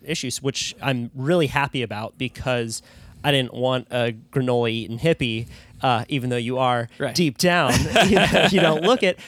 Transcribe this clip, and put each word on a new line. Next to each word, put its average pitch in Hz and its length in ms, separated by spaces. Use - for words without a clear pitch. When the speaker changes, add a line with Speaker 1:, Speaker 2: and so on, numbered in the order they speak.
Speaker 1:
issue, 143 240
s-, 120 160
which - 400
I'm 123 320
really 151 320
happy 139 360
about 107 360
because 120 640
I 147 80
didn't 131 220
want 127 360
a 120 240
granola 123 400
eating 113 280
hippie, 120 500
uh, 123 280
even 127 200
though 123 80
you 120 220
are 123 300
Speaker 2:
Right. 135 160
Speaker 1:
deep 160 240
down, 175 340
<laughs> 196 160
you 196 100
know, 190 340
you 190 100
don't 156 220
look 254 200
it, 185 260